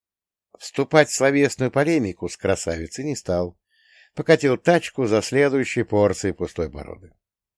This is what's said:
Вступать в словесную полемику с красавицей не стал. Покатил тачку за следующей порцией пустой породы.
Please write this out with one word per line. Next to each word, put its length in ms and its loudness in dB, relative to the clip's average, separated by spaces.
Вступать 520 2
в 40 -4
словесную 560 2
полемику 580 -2
с 80 -10
красавицей 680 -4
не 120 -6
стал. 420 -4
Покатил 420 2
тачку 500 0
за 140 4
следующей 640 0
порцией 520 0
пустой 360 -6
породы. 420 -16